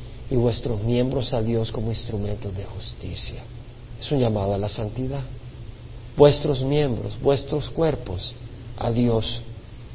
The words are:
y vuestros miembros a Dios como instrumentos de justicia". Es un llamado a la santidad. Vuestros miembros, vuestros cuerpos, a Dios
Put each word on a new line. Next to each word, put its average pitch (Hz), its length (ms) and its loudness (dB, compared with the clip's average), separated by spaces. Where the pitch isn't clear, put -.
y 135 60 -2
vuestros 117 480 2
miembros 123 520 2
a 113 80 2
Dios 113 280 2
como 110 200 -2
instrumentos 104 680 -4
de 95 80 -6
justicia". - 800 -8
Es - 80 -4
un 147 80 2
llamado 104 340 2
a 98 60 0
la 104 100 -2
santidad. 127 540 -4
Vuestros 147 440 8
miembros, 131 600 2
vuestros 139 480 2
cuerpos, - 640 0
a 117 140 0
Dios 117 500 2